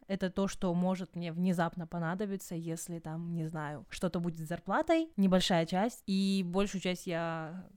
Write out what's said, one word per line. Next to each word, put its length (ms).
Это 220
то, 200
что 240
может 420
мне 160
внезапно 560
понадобиться, 680
если 440
там, 340
не 140
знаю, 420
что-то 300
будет 180
с 120
зарплатой, 680
небольшая 500
часть, 420
и 380
большую 360
часть 260
я 580